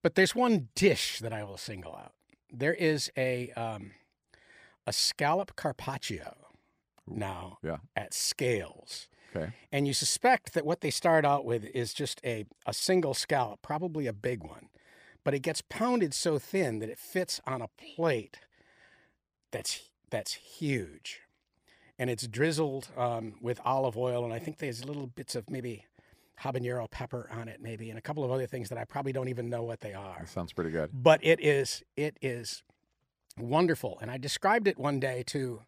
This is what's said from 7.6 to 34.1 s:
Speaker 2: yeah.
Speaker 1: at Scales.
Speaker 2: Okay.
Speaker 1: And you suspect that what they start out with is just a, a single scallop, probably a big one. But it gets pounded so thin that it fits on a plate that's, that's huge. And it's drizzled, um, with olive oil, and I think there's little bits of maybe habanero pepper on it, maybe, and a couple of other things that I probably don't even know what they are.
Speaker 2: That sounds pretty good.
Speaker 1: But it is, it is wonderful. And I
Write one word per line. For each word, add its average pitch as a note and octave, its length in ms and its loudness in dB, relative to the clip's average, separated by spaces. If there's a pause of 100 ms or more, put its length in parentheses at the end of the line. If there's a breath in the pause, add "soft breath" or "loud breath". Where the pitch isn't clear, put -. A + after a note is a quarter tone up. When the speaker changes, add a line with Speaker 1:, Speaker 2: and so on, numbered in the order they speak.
Speaker 2:
yeah. D#2+ 140 -4 (180)
Speaker 1:
at G2+ 180 -4
Scales. - 920 -2 (260 soft breath)
Speaker 2:
Okay. E2+ 200 -4 (180 loud breath)
Speaker 1:
And C#3+ 160 0
you C#3 60 0
suspect - 600 2
that D#3 120 0
what D#3+ 160 0
they D3+ 100 0
start D#3+ 320 6
out C#3+ 220 4
with A#2 180 0 (100)
is A#2+ 200 -2
just - 320 -4
a, A2+ 180 -2 (220)
a G#2+ 80 -2
single E3 400 4
scallop, B2 480 0
probably D3+ 440 -2
a A#2 80 0
big G#2 300 -2
one. - 240 -16 (560 soft breath)
But C#3+ 100 2
it C#3+ 100 0
gets D#3+ 180 -2
pounded A3+ 520 2
so D#3 260 2
thin C#3 400 0
that G#2+ 100 -4
it - 100 -12
fits - 480 -2
on C3 140 -2
a A2+ 160 -8
plate C#3 640 0 (1120 soft breath)
that's, - 380 -6 (200)
that's - 240 -4
huge. - 880 -4 (800 soft breath)
And B2 80 2
it's A#2+ 180 -2
drizzled, C#3 680 0
um, A2+ 440 0
with A#2+ 220 -2
olive C3 320 2
oil, B2 300 0
and A2+ 80 -4
I A2+ 60 -4
think D3+ 180 -8
there's A#2+ 260 -6
little C#3+ 240 -8
bits - 280 -10
of A#2 140 -6
maybe A#2+ 360 -8 (560 soft breath)
habanero B2 480 -2
pepper B2 420 -6
on A2+ 160 -6
it, A2 140 -14
maybe, A2+ 300 -8
and A2 80 -8
a - 20 -12
couple D3+ 240 -4
of B2 60 0
other C3 160 0
things A#2+ 220 -6
that A#2+ 100 -6
I A#2 60 -4
probably C#3 280 -4
don't B2+ 160 -2
even A#2+ 200 -4
know A#2+ 120 -2
what A#2 200 -6
they G#2 120 -8
are. F#2+ 240 -10
Speaker 2:
That F2 100 -12
sounds F2 240 -6
pretty E2 200 0
good. D#2+ 200 0
Speaker 1:
But B2+ 320 8
it E3 160 8
is, C#3 440 2 (120)
it D3 240 -2
is A#2+ 440 -6 (720)
wonderful. C#3+ 640 2
And A2+ 80 -6
I B2+ 80 -6